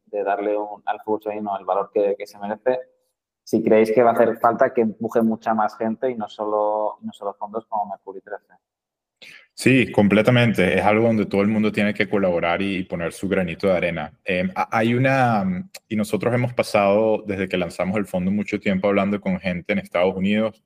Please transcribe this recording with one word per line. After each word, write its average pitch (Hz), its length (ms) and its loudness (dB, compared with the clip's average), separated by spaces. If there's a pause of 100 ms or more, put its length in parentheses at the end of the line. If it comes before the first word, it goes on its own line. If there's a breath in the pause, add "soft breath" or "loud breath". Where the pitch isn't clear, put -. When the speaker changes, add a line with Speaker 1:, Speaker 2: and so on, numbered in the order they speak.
Speaker 1:
de 101 180 -6
darle 101 320 0
un, 104 300 -8
al 107 180 -6
fútbol 107 200 -2
femenino 104 340 -6
el 95 80 -14
valor 95 260 -2
que, 101 260 0
que 101 80 -12
se - 120 -20
merece, 107 420 -4 (640)
si - 180 0
creéis 110 300 4
que 127 100 4
va 117 100 6
a - 20 -4
hacer 113 240 2
falta 120 340 2
que - 80 0
empuje 113 400 -2
mucha 113 320 0
más 107 240 -2
gente 113 340 -4
y 123 40 -6
no 110 120 -8
solo, 107 760 -2
no 110 100 -12
solo 101 220 -10
fondos 107 320 -10
como 104 240 -8
Mercury 95 320 -14
trece. 101 320 -16 (1000 loud breath)
Speaker 2:
Sí, 123 400 2
completamente. 104 840 4
Es 87 40 2
algo 107 260 4
donde 107 180 0
todo 98 160 0
el 101 60 0
mundo 107 220 0
tiene 104 220 -2
que 101 160 -2
colaborar 87 540 0
y, 98 140 -2
y 82 80 -4
poner 85 280 -6
su - 160 -8
granito 90 380 -2
de 95 80 4
arena. 82 500 -4
Em, 92 300 -2
ha-, - 160 -4
hay 113 240 0
una, 117 720 0 (180)
y 110 100 -4
nosotros 107 360 -2
hemos 123 220 -2
pasado, 104 720 2
desde 98 200 -2
que 92 120 -4
lanzamos 90 400 -4
el 98 80 -4
fondo, 92 240 -2
mucho 104 280 -2
tiempo 98 300 -2
hablando 101 320 0
con 92 180 -2
gente 90 360 -4
en 98 60 0
Estados 92 360 0
Unidos, 107 500 -2